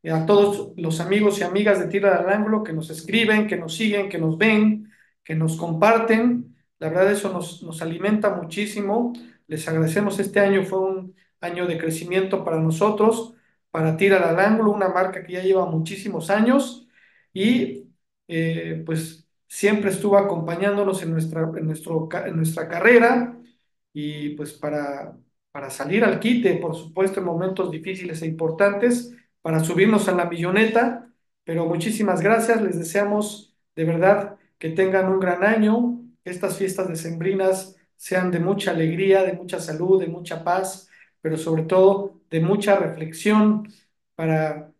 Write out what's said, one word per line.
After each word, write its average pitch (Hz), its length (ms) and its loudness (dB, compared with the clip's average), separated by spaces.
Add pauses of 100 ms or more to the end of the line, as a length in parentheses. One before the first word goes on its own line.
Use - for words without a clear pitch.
eh, 165 100 -6
a 160 140 0
todos 202 520 4
los 165 240 -4
amigos 196 380 2
y - 40 -2
amigas 196 360 2
de 175 80 -4
Tira 196 280 2
al 180 140 -2
Ángulo 214 340 0
que - 80 -8
nos 156 180 -6
escriben, 214 580 0
que 175 100 -4
nos 165 180 -8
siguen, 202 320 -2
que 196 100 -8
nos 160 200 -2
ven, 214 480 2 (380)
que 160 120 -8
nos 160 220 0
comparten. 220 960 2 (240)
La 160 80 -6
verdad, 185 240 4
eso 202 220 -2
nos, 165 300 -8
nos 165 180 -12
alimenta 190 540 0
muchísimo. 208 760 -4 (360)
Les 156 200 -8
agradecemos. 165 520 0
Este 202 200 0
año 196 240 4
fue 190 160 -4
un 190 360 -4 (260)
año 175 260 -4
de 170 100 -2
crecimiento 175 680 -2
para 160 160 0
nosotros, 208 720 2 (380)
para 160 260 0
Tira 185 320 4
al 165 100 2
Ángulo, 214 320 4
una 202 160 0
marca 185 360 -2
que 180 100 -12
ya 185 100 -6
lleva 185 220 4
muchísimos 165 640 -6
años 226 580 2 (460)
y, 208 540 0 (400)
eh, 165 580 -4
pues, - 420 -8 (200)
siempre 202 420 0
estuvo 202 280 2
acompañándonos 190 840 0
en 165 80 -4
nuestra, 160 460 -4
en 160 80 -6
nuestro 160 420 -4
ca-, - 200 -8
en 165 100 -6
nuestra 160 300 -2
carrera 233 680 4 (560)
y, 147 360 -8
pues, 147 240 -10
para, 143 640 -8 (340)
para 139 180 -12
salir 185 360 0
al - 140 2
quite, 226 360 2
por 160 200 -6
supuesto, - 440 -2
en 185 60 -6
momentos 175 460 -4
difíciles 175 500 -10
e 165 60 -6
importantes, 202 840 0 (280)
para 160 180 0
subirnos 190 480 4
a 180 80 0
la 175 100 0
milloneta. 202 840 0 (340)
Pero 165 220 -2
muchísimas 180 560 -2
gracias, 220 400 2
les 175 180 -2
deseamos 208 760 -4 (200)
de 160 80 -4
verdad 180 540 2 (200)
que 160 120 -8
tengan 190 380 2
un 190 120 2
gran 180 240 0
año, 220 580 2 (220)
que 180 80 -12
estas 185 260 -6
fiestas 190 320 -4
decembrinas 180 880 -4 (180)
sean 185 360 -2
de 170 80 -2
mucha 180 320 0
alegría, 170 520 2
de 185 100 0
mucha - 260 -8
salud, 180 420 0
de 170 60 -4
mucha 165 360 -10
paz, 190 460 -4 (320)
pero 160 160 -4
sobre 160 260 -2
todo 196 560 4 (100)
de 165 120 -2
mucha 202 340 2
reflexión 208 960 0 (440)
para 156 640 -2